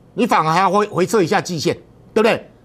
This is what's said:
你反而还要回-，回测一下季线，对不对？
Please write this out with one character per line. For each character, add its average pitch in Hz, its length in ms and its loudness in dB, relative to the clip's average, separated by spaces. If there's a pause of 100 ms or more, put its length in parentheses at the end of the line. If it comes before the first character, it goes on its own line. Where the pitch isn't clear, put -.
(140)
你 214 100 0
反 190 220 2
而 160 60 0
还 175 80 2
要 190 100 2
回-， 208 180 0
回 170 160 -2
测 208 160 0
一 160 60 2
下 185 140 0
季 175 180 -8
线， 143 160 -2 (400)
对 220 80 2
不 - 0 -
对？ 208 260 0 (160)